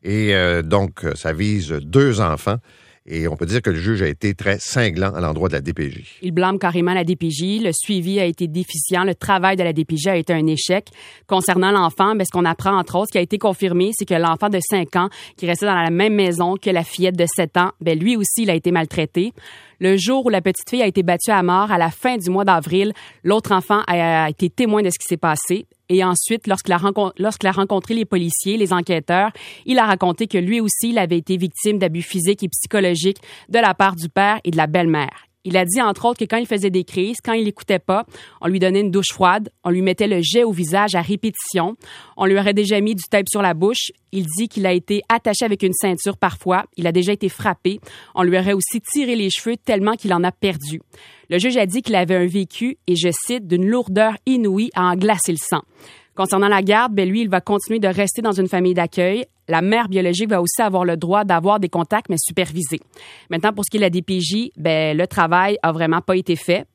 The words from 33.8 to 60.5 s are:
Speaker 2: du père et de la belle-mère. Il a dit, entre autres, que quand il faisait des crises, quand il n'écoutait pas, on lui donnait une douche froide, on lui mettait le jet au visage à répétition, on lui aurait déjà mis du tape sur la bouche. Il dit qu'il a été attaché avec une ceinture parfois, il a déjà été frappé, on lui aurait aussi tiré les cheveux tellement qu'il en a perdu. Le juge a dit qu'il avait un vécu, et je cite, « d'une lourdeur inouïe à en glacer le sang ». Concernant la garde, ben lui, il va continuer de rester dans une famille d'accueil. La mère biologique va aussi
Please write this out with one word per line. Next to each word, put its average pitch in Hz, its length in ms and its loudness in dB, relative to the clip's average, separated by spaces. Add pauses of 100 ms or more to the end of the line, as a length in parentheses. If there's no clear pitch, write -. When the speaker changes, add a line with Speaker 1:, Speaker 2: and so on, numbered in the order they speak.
Speaker 2:
du 165 100 -8
père 202 380 2
et 175 60 -2
de 160 60 0
la 156 100 4
belle-mère. 156 600 0 (180)
Il 185 120 0
a 185 80 4
dit, 190 160 0
entre 214 240 0
autres, 240 140 0
que - 40 -2
quand 220 140 -2
il 233 100 -2
faisait 202 220 0
des 180 160 0
crises, 196 360 -4
quand 233 120 -4
il 226 100 0
n'écoutait 202 340 -2
pas, 190 280 -2 (340)
on - 80 -4
lui 185 120 0
donnait 185 200 2
une 202 120 0
douche 190 200 0
froide, 196 380 2 (160)
on 175 60 0
lui 180 100 2
mettait 190 260 0
le 190 140 2
jet 214 240 2
au 220 80 0
visage 180 420 0
à 175 60 2
répétition, 196 760 -4 (400)
on 190 100 -2
lui 190 140 4
aurait 202 140 2
déjà 208 260 2
mis 214 160 0
du 175 160 -10
tape 202 160 2
sur 208 140 -2
la 180 120 4
bouche. 196 380 -2 (220)
Il 190 120 -2 (120)
dit 220 100 -2
qu'il 202 180 -4
a 185 60 4
été 190 380 0
attaché 226 340 2
avec 208 180 -2
une 185 120 2
ceinture 190 420 -2
parfois, 185 480 0 (140)
il 170 100 -2
a 165 60 0
déjà 180 180 2
été 202 160 -2
frappé, 196 540 -2 (340)
on 185 80 0
lui 180 140 4
aurait 190 160 2
aussi 196 260 -2
tiré 247 380 -2
les 196 120 0
cheveux - 280 -4
tellement 214 380 0
qu'il 190 180 -2
en 175 100 2
a 180 80 0
perdu. 160 500 -6 (480)
Le 170 100 0
juge 247 180 0
a 214 80 4
dit 196 160 -4
qu'il 220 140 -2
avait 180 200 2
un 180 120 2
vécu, 202 500 -4 (100)
et 180 80 2
je 170 160 0
cite, « 240 360 -6
d'une 180 200 2
lourdeur 220 460 2 (120)
inouïe 220 500 0
à 180 80 4
en 180 120 4
glacer 190 380 0
le 160 40 -2
sang ». - 260 -4 (520)
Concernant 190 320 0
la 202 140 4
garde, 214 320 2
ben 190 160 0
lui, 214 120 0
il 220 80 -2
va 180 120 0
continuer 202 380 -2
de 202 80 0
rester 190 340 -2
dans 220 120 0
une 185 140 0
famille 180 280 0
d'accueil. 180 500 -2 (220)
La 165 160 2
mère 220 260 0
biologique 185 400 0
va 185 140 2
aussi 175 180 -2